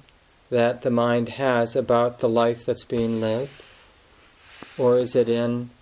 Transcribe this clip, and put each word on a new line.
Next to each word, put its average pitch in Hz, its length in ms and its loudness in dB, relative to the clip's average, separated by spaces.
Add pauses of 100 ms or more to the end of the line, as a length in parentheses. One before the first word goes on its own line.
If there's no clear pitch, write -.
(480)
that 120 340 0
the 135 80 0
mind 120 380 0
has 120 480 -2
about 120 420 2
the 127 100 0
life 117 360 0
that's - 200 -4
being 113 360 -2
lived? 117 320 -4 (1300)
Or 123 200 4
is 123 180 -2
it 117 120 4
in 120 420 -2 (120)